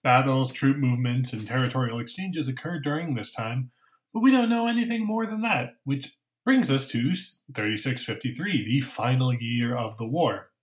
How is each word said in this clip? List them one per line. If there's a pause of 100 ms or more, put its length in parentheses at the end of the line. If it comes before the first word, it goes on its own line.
Battles,
troop
movements,
and
territorial
exchanges
occurred
during
this
time, (420)
but
we
don't
know
anything
more
than
that,
which (280)
brings
us
to
s-, (100)
thirty-six
fifty-three,
the
final
year
of
the
war. (120)